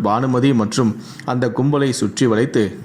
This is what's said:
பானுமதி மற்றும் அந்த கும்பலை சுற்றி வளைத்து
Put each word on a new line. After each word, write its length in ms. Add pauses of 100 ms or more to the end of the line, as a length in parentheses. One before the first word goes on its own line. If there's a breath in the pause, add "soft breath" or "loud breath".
பானுமதி 520
மற்றும் 420 (280 loud breath)
அந்த 240
கும்பலை 420
சுற்றி 360
வளைத்து 460 (120)